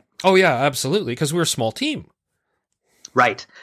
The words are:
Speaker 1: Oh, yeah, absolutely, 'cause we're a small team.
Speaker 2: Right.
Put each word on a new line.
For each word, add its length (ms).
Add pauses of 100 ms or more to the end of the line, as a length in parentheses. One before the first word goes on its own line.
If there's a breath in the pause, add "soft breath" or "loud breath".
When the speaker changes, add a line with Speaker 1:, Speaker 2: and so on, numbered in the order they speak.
(240)
Speaker 1:
Oh, 120
yeah, 180
absolutely, 640
'cause 180
we're 80
a 60
small 260
team. 360 (1040)
Speaker 2:
Right. 320 (180 loud breath)